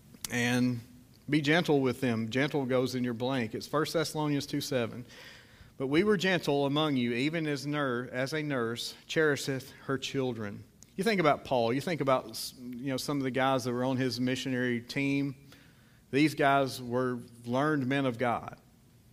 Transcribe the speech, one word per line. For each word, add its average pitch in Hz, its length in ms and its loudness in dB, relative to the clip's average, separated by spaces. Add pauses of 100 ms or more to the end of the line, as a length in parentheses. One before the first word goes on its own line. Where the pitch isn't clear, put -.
(300)
and 123 520 0 (460)
be 151 140 2
gentle 151 400 4
with 123 200 0
them. 113 280 0
Gentle 139 380 0
goes 127 260 2
in 127 100 -2
your 123 120 -2
blank. 123 400 -2
It's 101 100 -8
First 151 280 -2
Thessalonians 151 520 0
two 143 160 -4
seven. 120 420 -2 (760)
"But 135 80 -4
we 156 160 4
were 208 140 4
gentle 151 500 2
among 147 300 2
you, 120 160 2
even 156 340 -2
as 143 180 -4
nur-, 135 460 -2
as 131 220 -2
a 156 100 -2
nurse 120 500 -2 (140)
cherisheth 143 680 0 (140)
her 135 100 0
children." 113 680 -4 (340)
You 190 60 -2
think 208 160 2
about 151 260 4
Paul. 120 280 2
You 135 80 -2
think 151 200 -2
about 131 280 2
s-, - 320 -10
you 123 280 -8
know, 131 80 0
some 143 200 -2
of 135 60 -2
the 131 80 -2
guys 131 320 2
that 123 100 -2
were 123 120 0
on 131 120 0
his 123 220 0
missionary 127 600 0
team. 139 520 -2 (800)
These 143 220 4
guys 139 480 4
were 123 380 -2 (260)
learned 135 400 2
men 135 220 0
of 120 100 -2
God. 120 400 -2 (560)